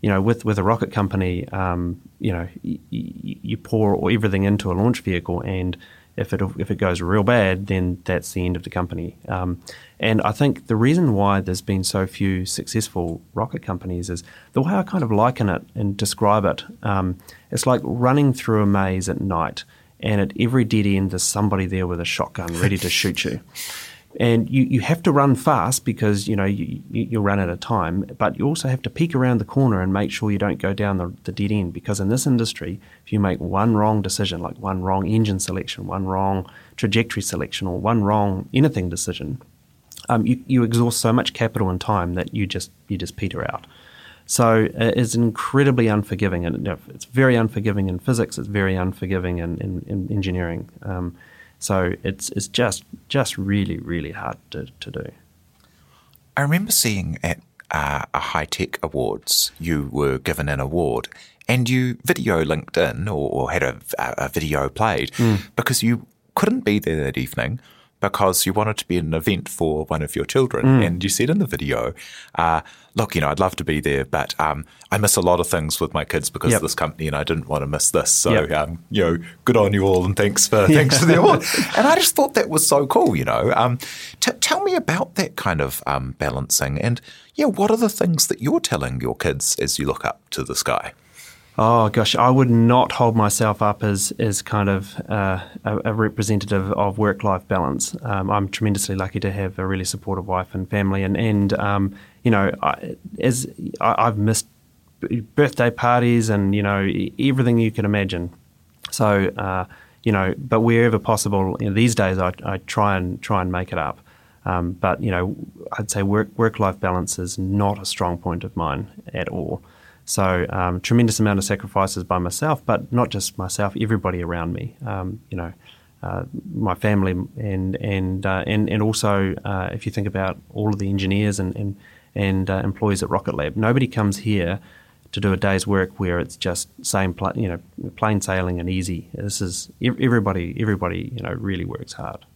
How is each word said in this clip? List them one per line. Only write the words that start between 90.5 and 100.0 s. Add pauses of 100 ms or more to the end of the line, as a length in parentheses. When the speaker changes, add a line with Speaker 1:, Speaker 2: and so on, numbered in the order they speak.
Speaker 2:
sky? (640)
Speaker 1:
Oh,
gosh,
I
would
not
hold
myself
up
as,
as
kind
of,
uh, (280)
a,
a
representative
of
work-life
balance.
Um,
I'm
tremendously
lucky
to
have
a
really
supportive